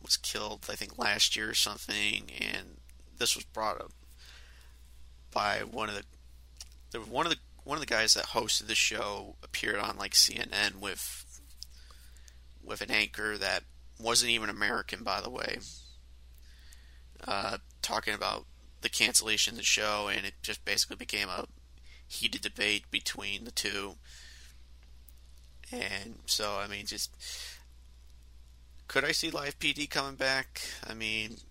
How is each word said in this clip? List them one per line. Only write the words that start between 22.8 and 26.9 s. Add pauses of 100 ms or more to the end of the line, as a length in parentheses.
between
the
two. (1800)
And
so,
I
mean,
just, (1800)